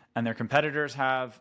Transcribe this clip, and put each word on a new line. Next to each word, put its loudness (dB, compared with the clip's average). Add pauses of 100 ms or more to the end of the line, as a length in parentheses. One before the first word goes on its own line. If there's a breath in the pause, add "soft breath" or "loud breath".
(140 soft breath)
and 0
their 0
competitors 0
have -2